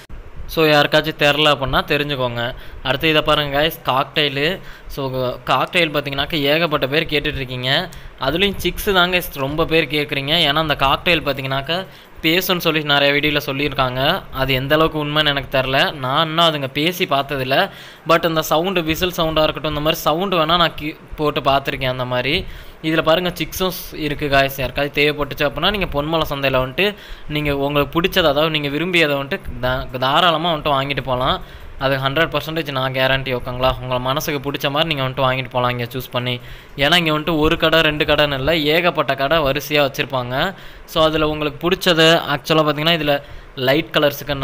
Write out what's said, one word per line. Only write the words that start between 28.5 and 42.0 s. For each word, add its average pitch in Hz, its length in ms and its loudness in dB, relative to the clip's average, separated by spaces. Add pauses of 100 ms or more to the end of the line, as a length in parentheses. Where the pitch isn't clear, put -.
நீங்க 143 220 -2
விரும்பியதை 160 420 2
வந்துட்டு 139 460 -6
தா-, 131 180 0 (220)
தாராளமா 165 480 2
வந்துட்டு 147 240 0
வாங்கிட்டு 139 320 -4
போலாம். 131 280 0 (480)
அது 135 80 2 (100)
ஹண்ட்ரட் 151 300 0
பர்சன்டேஜ் 156 440 -4
நான் 131 200 -2
கேரண்டி. 131 400 2
ஓகேங்களா? 127 320 0 (140)
உங்க 127 120 -2 (120)
மனசுக்கு 147 380 -2
பிடிச்ச 143 280 -4
மாதிரி 165 180 0
நீங்க 139 120 -2
வந்துட்டு 131 220 0
வாங்கிட்டு 127 300 -2
போலாம் 123 200 2
இங்க 120 180 -4
சூஸ் 131 220 -8
பண்ணி. 123 200 -2 (480)
ஏன்னா, 165 180 4
இங்க 160 140 2
வந்துட்டு 151 280 0
ஒரு 165 200 4
கடை, 160 160 4 (100)
ரெண்டு 151 220 0
கடைன்னு 147 300 2
இல்ல, 147 120 2 (220)
ஏகப்பட்ட 160 460 2
கடை 143 160 2 (100)
வரிசையா 147 400 0
வச்சிருப்பாங்க. 127 480 -4 (580)
So, 170 40 -2 (100)
அதுல 156 280 2
உங்களுக்கு 151 300 -4
பிடிச்சது, 175 420 4 (280)